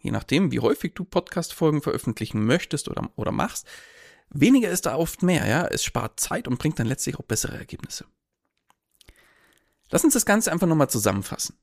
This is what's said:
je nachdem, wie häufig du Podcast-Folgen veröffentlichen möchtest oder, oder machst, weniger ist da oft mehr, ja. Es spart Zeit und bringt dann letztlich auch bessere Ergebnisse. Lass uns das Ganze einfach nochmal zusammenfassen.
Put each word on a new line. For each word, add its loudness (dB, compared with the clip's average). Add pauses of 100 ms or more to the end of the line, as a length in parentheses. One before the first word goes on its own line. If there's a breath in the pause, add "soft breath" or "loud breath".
je -4
nachdem, 2
wie -2
häufig 0
du -8
Podcast-Folgen 0
veröffentlichen -4
möchtest 0
oder, -6
oder -4
machst, -4 (640 loud breath)
weniger 6
ist -2
da -2
oft -2
mehr, 2
ja. 2
Es -2
spart -4
Zeit -4
und -2
bringt -2
dann 0
letztlich -4
auch -14
bessere -4
Ergebnisse. -14 (1900 soft breath)
Lass 2
uns 6
das 0
Ganze 2
einfach 0
nochmal 4
zusammenfassen. -2